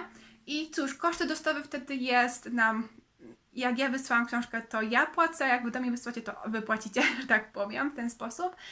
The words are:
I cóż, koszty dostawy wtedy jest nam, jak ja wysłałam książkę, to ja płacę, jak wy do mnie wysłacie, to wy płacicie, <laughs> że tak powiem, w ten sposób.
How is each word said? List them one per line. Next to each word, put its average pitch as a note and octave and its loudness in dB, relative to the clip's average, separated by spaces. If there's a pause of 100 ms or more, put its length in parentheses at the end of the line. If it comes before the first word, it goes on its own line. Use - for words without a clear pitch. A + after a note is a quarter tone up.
(480)
I D#4 -4
cóż, C4+ -2
koszty E4+ 0
dostawy D#4 0
wtedy C#4 -6
jest B3 2
nam, A3+ 2 (720)
jak B3 0
ja C4+ 4
wysłałam A#3+ 2
książkę, A#3+ -4
to A3+ -4
ja A#3 4
płacę, D#4 2
jak B3 4
wy A#3 -2
do B3+ -2
mnie B3+ 0
wysłacie, A#3+ -4
to G#3 -8 (100)
wy A3 -2
płacicie, A3 0 (100)
<laughs> B3 -6
że C4+ -8
tak G#3+ 2
powiem, A3+ -2
w - -14
ten A#3+ -4
sposób. E4+ -6 (160)